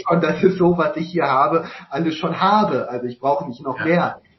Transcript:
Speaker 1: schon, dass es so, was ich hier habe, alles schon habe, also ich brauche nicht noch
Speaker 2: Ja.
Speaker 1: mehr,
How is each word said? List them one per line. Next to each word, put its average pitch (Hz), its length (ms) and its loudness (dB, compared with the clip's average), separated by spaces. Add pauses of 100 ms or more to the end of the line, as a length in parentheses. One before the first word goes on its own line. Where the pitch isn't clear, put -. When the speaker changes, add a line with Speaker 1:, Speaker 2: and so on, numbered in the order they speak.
Speaker 1:
schon, 170 140 2
dass 160 220 0
es 180 140 4
so, 175 220 4
was 156 180 0
ich 160 120 -6
hier 165 180 0
habe, 151 380 2 (260)
alles 160 260 -2
schon 175 240 -6
habe, 190 500 2
also 123 160 -6
ich 123 120 -10
brauche 143 300 -2
nicht 120 140 -14
noch 127 160 -6
Speaker 2:
Ja. 147 60 -6
Speaker 1:
mehr, 160 360 0 (180)